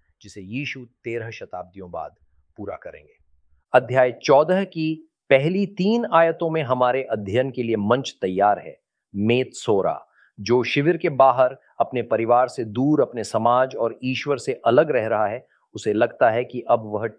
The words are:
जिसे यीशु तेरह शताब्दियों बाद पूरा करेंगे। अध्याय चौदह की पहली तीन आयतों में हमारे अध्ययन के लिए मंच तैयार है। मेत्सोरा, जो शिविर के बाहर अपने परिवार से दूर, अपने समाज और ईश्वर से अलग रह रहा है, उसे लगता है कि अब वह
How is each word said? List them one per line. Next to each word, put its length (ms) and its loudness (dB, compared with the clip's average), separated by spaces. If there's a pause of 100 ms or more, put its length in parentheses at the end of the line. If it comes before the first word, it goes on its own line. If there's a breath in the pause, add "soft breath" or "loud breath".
(220)
जिसे 180 -18
यीशु 440 -10 (200)
तेरह 260 -8
शताब्दियों 600 -12
बाद 260 -10 (400)
पूरा 200 -10
करेंगे। 380 -18 (580)
अध्याय 400 4 (100)
चौदह 420 4
की 300 -4 (360)
पहली 360 4
तीन 460 0
आयतों 380 4
में 120 0
हमारे 400 0
अध्ययन 480 -2
के 120 -6
लिए 140 -2
मंच 440 0
तैयार 380 0
है। 180 -16 (380)
मेत्सोरा, 840 0 (380 soft breath)
जो 260 2
शिविर 320 0
के 120 -4
बाहर 480 2 (240 soft breath)
अपने 220 -4
परिवार 460 2
से 160 -8
दूर, 360 0
अपने 240 -2
समाज 520 0
और 280 -4
ईश्वर 340 -4
से 280 -6
अलग 240 4
रह 160 0
रहा 200 0
है, 200 -8 (300)
उसे 160 -2
लगता 380 2
है 140 0
कि 160 -10
अब 240 0
वह 220 -6 (120)